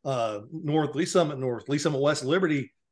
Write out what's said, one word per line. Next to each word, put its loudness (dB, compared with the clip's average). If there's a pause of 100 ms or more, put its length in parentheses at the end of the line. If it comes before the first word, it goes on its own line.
uh, -2 (100)
North, 0
Lee 0
Summit 2
North, -4
Lee 0
Summit 0
West, 2
Liberty, 0 (200)